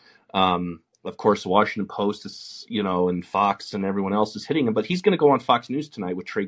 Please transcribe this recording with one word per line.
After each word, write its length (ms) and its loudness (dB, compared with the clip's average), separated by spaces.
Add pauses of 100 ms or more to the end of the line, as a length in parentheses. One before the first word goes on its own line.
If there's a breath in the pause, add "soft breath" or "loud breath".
(320 soft breath)
um, 480 2 (240)
of 120 -10
course, 260 2
the 60 -6
Washington 400 2
Post 360 -4
is, 440 -16
you 140 -2
know, 260 0
and 180 -2
Fox 480 0
and 100 -4
everyone 280 -2
else 240 0
is 100 -10
hitting 200 0
him, 80 0
but 120 0
he's 160 -2
gonna 140 4
go 140 6
on 100 4
Fox 300 2
News 180 -4
tonight 280 -6
with 100 -8
Trey 220 -4